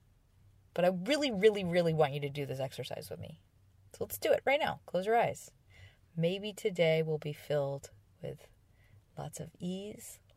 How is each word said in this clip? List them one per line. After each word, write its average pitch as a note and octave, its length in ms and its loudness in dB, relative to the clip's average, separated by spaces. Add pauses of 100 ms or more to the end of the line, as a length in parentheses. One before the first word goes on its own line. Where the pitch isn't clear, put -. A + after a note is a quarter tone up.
(720)
But E3+ 120 2
I F3+ 40 6
really, B3 420 0
really, G3+ 340 4
really E3+ 280 4
want D3+ 220 4
you D3 60 -4
to C#3+ 100 -4
do C#3+ 160 -6
this C3+ 140 -4
exercise - 500 -8
with - 80 -10
me. - 220 -14 (520)
So - 120 -6
let's - 140 -8
do - 120 2
it - 160 4
right C#4 140 4
now. - 260 -2
Close F#3 180 -2
your A3 120 2
eyes. - 340 0 (640)
Maybe F#3+ 360 0
today E3+ 500 2
will D#3 160 -2
be D3+ 140 -6
filled C#3 580 -4 (320)
with - 260 -12 (720)
lots D3 220 -10
of E3 180 -12
ease, G3 640 -10 (160)